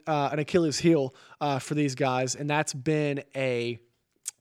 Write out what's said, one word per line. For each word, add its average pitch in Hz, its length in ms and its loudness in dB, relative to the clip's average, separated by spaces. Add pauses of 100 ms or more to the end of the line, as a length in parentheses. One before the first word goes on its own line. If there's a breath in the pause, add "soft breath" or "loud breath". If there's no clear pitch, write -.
uh, 147 240 0
an 151 80 -2
Achilles 156 400 2
heel, 143 340 4 (280 loud breath)
uh, 139 180 0
for 147 160 -6
these 143 200 0
guys, 127 400 0
and 147 140 -6
that's 151 240 0
been 147 480 -2 (140)
a 120 420 -2 (640)